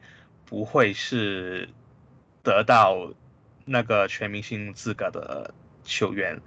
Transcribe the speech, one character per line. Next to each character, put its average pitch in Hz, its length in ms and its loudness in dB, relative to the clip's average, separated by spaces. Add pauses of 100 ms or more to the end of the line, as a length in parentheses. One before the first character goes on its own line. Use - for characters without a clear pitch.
(460)
不 107 180 -6
会 110 300 2
是 92 720 -4 (760)
得 107 220 4
到 95 480 6 (540)
那 127 160 0
个 104 260 2
全 104 220 -6
明 104 120 -8
星 104 300 -8
资 107 220 -6
格 95 160 -4
的 - 420 -10 (320)
球 98 300 -2
员。 92 320 -4